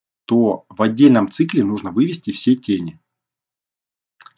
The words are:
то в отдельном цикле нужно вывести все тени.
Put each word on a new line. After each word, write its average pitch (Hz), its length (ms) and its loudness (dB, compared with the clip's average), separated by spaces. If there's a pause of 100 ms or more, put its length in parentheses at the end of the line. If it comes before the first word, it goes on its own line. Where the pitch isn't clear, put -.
(260)
то 117 440 0
в - 120 -6
отдельном 113 480 4
цикле 160 340 -2
нужно 98 280 -6
вывести 160 400 -4
все - 240 0
тени. 90 440 -6 (1400)